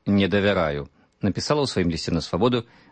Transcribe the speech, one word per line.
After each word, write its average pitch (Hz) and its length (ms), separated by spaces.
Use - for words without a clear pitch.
не 101 260
давяраю», — 87 560
напісала 143 440
ў - 20
сваім 87 240
лісце 82 240
на 80 80
Свабоду 120 400